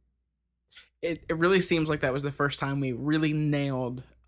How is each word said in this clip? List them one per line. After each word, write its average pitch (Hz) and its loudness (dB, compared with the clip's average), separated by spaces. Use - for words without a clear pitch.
It, 165 -6
it 165 -2
really 180 4
seems 160 2
like 151 -2
that 135 0
was 143 -2
the 143 -4
first 139 -2
time 139 -2
we 131 -2
really 151 0
nailed, 139 -2